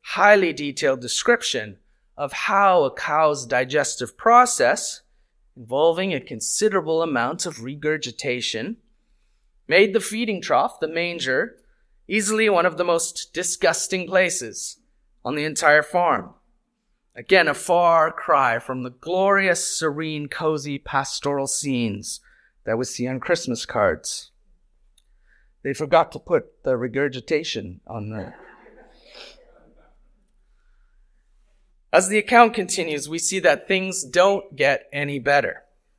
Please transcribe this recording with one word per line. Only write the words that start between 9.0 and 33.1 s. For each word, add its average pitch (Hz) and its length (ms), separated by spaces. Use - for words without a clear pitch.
made 190 280
the 220 60
feeding 214 420
trough, - 380
the 160 80
manger, 165 680
easily 214 380
one 180 160
of 165 140
the 180 60
most - 500
disgusting 175 720
places 175 720
on 127 100
the 151 100
entire 151 380
farm. 147 520
Again, 165 340
a 143 60
far 170 560
cry 135 480
from 127 240
the 123 80
glorious, 190 840
serene, 156 520
cozy 147 500
pastoral 139 680
scenes 120 720
that 113 140
we 127 60
see 123 220
on 131 140
Christmas 160 460
cards. - 640
They 135 120
forgot 160 380
to - 60
put - 440
the 131 140
regurgitation 127 1120
on 107 220
there. 107 300
As 185 160
the 214 100
account 226 360
continues, 160 540
we 160 100